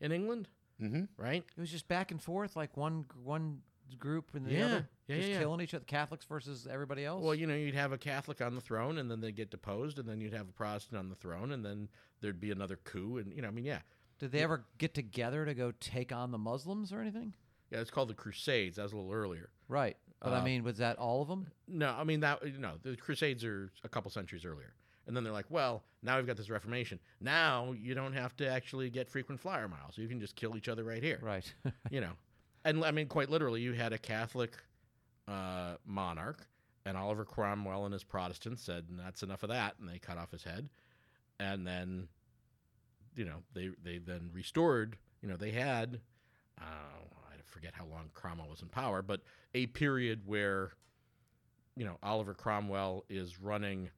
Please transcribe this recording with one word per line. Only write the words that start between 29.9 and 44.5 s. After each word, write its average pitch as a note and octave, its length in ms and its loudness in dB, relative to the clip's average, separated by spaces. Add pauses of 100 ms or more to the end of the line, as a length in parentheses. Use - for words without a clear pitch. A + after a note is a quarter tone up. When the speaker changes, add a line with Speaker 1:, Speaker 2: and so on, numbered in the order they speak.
Speaker 1:
You A2 100 -2
can A#2+ 140 -2
just G2+ 160 -6
kill A2+ 200 -2
each A2 120 -6
other A2+ 160 0
right A2+ 180 -2
here." D3 200 2
Speaker 3:
Right. G2+ 320 -2 (100)
<laughs> C3+ 80 2 (160)
Speaker 1:
You C3+ 140 0
know, F2 160 -4 (460)
and, D#3+ 200 4
I D#3 60 4
mean, D3+ 180 2
quite C#3+ 220 4
literally, C3 320 4
you B2 100 2
had A#2 220 2
a A2 40 0
Catholic, A#2 580 0 (680)
uh, F#2 580 -2
monarch, F#2+ 640 -2 (360)
and F#2+ 120 0
Oliver G#2 280 0
Cromwell G2+ 600 0
and G2+ 80 -2
his F#2+ 100 -4
Protestants F#2+ 580 -2
said, E2+ 280 -4
"That's F2+ 320 -8
enough G2 200 -4
of G#2 80 0
that," A2+ 280 6
and F#2+ 100 -8
they F2+ 100 -6
cut E2+ 200 -4
off F2 140 -6
his E2 120 -8
head. G2 240 -4 (720)
And G2 260 0
then, F2+ 420 -2 (1080)
you A2+ 100 -2
know, F2 280 -6
they, F#2 160 -2 (140)
they F2 160 -4
then F2 340 -6
restored, A2+ 680 4 (240)